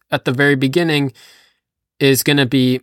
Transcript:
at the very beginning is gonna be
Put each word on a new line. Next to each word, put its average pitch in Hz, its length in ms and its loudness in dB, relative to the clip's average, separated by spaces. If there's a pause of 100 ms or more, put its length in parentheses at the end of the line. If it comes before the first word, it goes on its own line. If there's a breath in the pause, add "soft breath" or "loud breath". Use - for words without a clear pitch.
(120)
at 143 140 -4
the 139 80 -2
very 143 240 2
beginning 143 560 -2 (880 soft breath)
is 139 240 2
gonna 147 200 2
be 127 380 0